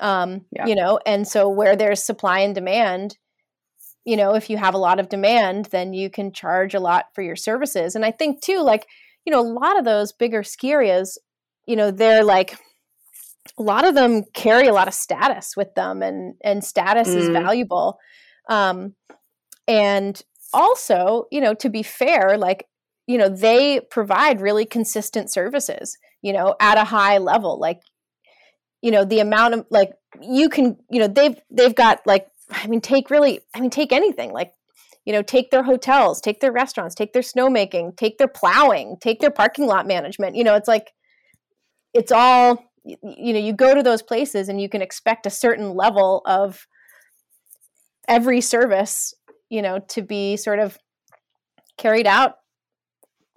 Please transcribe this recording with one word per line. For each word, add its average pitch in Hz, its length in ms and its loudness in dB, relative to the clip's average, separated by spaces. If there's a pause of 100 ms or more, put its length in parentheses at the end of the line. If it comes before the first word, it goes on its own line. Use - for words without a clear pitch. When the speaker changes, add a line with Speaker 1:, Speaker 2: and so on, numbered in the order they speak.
Speaker 1:
um, 190 500 -4
Speaker 2:
Yeah. - 160 -8
Speaker 1:
you 220 80 -2
know, 196 300 0
and 202 240 -2
so 202 220 0
where 196 260 2
there's 208 260 0
supply 190 380 -4
and 202 140 0
demand, 196 640 -4 (880)
you 226 100 -2
know, 202 180 2
if 214 140 -2
you 214 80 -4
have 196 160 0
a 196 60 -4
lot 180 200 2
of 190 120 -4
demand, 202 560 0
then 185 260 -6
you 190 160 -6
can 196 240 -10
charge 185 420 -4
a 196 60 -2
lot 175 340 0
for 202 60 -12
your 170 160 -10
services. 214 580 -4
And 220 80 -4
I 220 100 -2
think 294 280 -4
too, 370 220 -2
like, 220 240 0 (400)
you 330 40 -8
know, 269 100 2
a - 20 0
lot 254 360 -2
of 277 60 -2
those 208 280 0
bigger 226 300 -4
ski 262 300 -6
areas, 190 460 0 (480)
you 233 100 -2
know, 208 140 0
they're 220 340 4
like, 190 320 2 (1000)
a 220 40 -8
lot 214 240 2
of - 80 2
them 240 380 4
carry 240 360 4
a 220 40 4
lot 190 160 4
of 190 60 -8
status 185 600 -4
with 196 200 -6
them, 190 280 -6
and, 190 400 -8
and 202 220 -4
status 202 440 0
is 175 200 0
Speaker 2:
Mm. 170 160 0
Speaker 1:
valuable. 190 540 -2 (500)
Um, 196 460 -2 (720)
and 202 560 0 (320)
also, 226 760 2
you 285 120 -2
know, 220 100 2
to 220 160 -4
be 214 140 -4
fair, 220 560 2
like, 190 280 -2 (400)
you 247 120 0
know, 196 100 4
they 240 520 2 (100)
provide 214 500 0
really 208 240 0
consistent 214 640 -6
services, - 680 -6 (240)
you 202 100 -6
know, 190 260 0
at 208 200 4
a 214 60 2
high 202 340 2
level. 185 420 -2
Like, 170 200 -4 (1000)
you 233 100 -2
know, 202 140 4
the 214 160 0
amount 214 320 2
of, 226 160 -6
like, 196 240 2 (300)
you 269 260 2
can, 254 300 0 (120)
you 233 100 0
know, 214 60 4
they've, 254 320 2 (120)
they've 240 240 4
got, 226 320 4
like, 196 220 2 (220)
I - 160 -10
mean, 226 140 -2
take 269 300 0
really, 285 300 2 (140)
I 226 60 -12
mean, 254 80 -2
take 262 240 -2
anything, 254 400 0
like, 135 200 -8 (520)
you 208 80 -4
know, 208 80 0
take 254 300 -2
their 262 120 2
hotels, 254 580 2
take 208 200 -6
their 262 120 0
restaurants, 233 420 -6
take 214 180 -6
their 247 100 0
snowmaking, 202 720 -2
take 220 200 -4
their 277 120 2
plowing, 185 720 0
take 220 180 -4
their 294 100 2
parking 254 360 -2
lot 190 200 0
management. 185 480 -4
You 233 100 -2
know, 214 100 4
it's 208 140 0
like, 220 240 -2 (1000)
it's 240 200 0
all 247 560 4 (220)
y-, - 300 -18
you 233 140 -4
know, 214 60 0
you 214 140 -4
go 262 220 4
to 285 80 2
those 233 200 0
places 226 460 -4
and 202 120 -6
you 202 80 -6
can 202 140 -6
expect 220 440 -6
a 196 40 -4
certain 208 440 -2
level 190 520 0
of 190 400 -2 (1400)
every 240 320 2
service, 226 760 -2 (360)
you 220 120 -6
know, 190 180 -4
to 202 220 -10
be 202 340 -6
sort 208 220 -4
of 202 200 -4 (960)
carried 220 300 0
out 226 300 2 (1000)